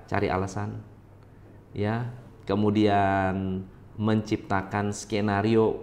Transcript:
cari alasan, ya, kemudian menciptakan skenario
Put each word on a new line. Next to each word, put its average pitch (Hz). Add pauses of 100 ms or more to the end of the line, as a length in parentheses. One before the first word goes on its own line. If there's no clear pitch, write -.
cari 101
alasan, 104 (960)
ya, 113 (400)
kemudian 98 (320)
menciptakan 104
skenario 107